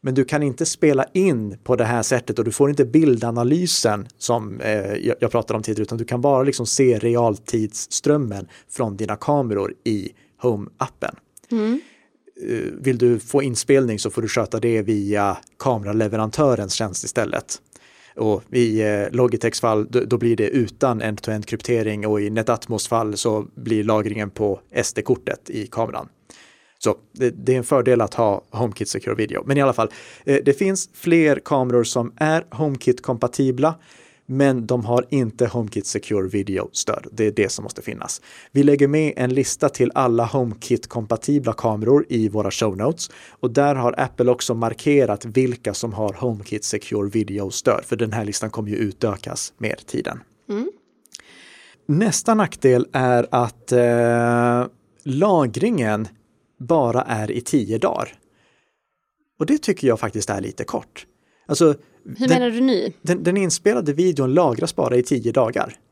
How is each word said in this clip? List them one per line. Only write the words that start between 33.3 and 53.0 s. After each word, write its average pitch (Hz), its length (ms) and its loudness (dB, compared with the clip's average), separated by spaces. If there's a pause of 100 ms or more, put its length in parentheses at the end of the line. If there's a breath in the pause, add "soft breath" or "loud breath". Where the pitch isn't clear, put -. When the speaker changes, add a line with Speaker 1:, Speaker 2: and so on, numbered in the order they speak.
Speaker 1:
men 131 400 2
de 120 180 -2
har 120 260 2
inte 123 360 0
HomeKit 110 400 -4
Secure 101 420 -4
Video-stöd. - 840 -4
Det 110 140 0
är 104 60 2
det 101 160 2
som - 140 -6
måste - 200 -12
finnas. - 400 -10 (300 loud breath)
Vi 139 100 4
lägger 143 260 6
med 151 280 2
en 127 180 0
lista 139 340 0
till 156 260 0
alla 117 320 2
HomeKit-kompatibla 120 1300 -2
kameror 113 560 2
i 110 200 0
våra 98 220 -2
show 101 260 -2
notes. 131 340 -4 (200 loud breath)
Och 127 200 -4
där 143 240 4
har 120 260 0
Apple 123 300 2
också 123 240 0
markerat 113 720 0
vilka 117 500 -2
som 117 180 -6
har 104 200 -2
HomeKit 107 520 -6
Secure 104 460 -4
Video-stöd. 101 760 -2
För 120 120 -4
den 110 160 -4
här 113 120 -4
listan 104 260 -6
kommer 107 200 -6
ju 107 60 -4
utökas - 840 -4
med - 280 -6
tiden. - 340 -8 (300)
Speaker 2:
Mm. 233 200 -4 (1160 loud breath)
Speaker 1:
Nästa 185 460 2
nackdel 135 580 2
är 123 380 2